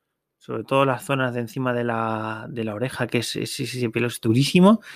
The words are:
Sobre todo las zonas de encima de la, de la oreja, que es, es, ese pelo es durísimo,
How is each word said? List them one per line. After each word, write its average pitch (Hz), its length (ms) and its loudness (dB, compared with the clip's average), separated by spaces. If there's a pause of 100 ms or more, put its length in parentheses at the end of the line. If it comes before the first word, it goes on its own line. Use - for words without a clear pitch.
(380)
Sobre 113 260 -8
todo 135 220 4
las 127 180 0
zonas 131 300 -2
de 123 80 -4
encima 123 320 -4
de 120 100 0
la, 110 680 -4
de 113 140 -6
la 107 120 -4
oreja, 123 320 -4
que 120 100 -2
es, - 180 -4
es, - 240 -6
ese 123 300 -4
pelo 120 180 -2
es - 140 -8
durísimo, 156 580 6 (160)